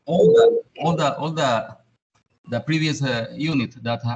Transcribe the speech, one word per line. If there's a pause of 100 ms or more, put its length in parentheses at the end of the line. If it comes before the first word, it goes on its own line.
all
the, (200)
all
the,
all
the, (760)
the
previous,
uh,
unit
that (160)